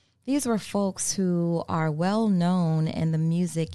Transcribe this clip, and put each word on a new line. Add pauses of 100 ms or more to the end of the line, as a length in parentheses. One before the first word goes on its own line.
(260)
these
were
folks
who
are
well
known
in
the
music